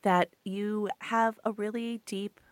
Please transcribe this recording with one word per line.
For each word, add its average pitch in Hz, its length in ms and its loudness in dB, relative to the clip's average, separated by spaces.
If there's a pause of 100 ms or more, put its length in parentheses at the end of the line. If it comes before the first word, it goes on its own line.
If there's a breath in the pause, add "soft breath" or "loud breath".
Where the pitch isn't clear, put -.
that 180 260 4 (160)
you 208 420 -2 (140)
have 226 420 2
a 220 80 0
really 220 540 -4
deep 202 340 -6 (120)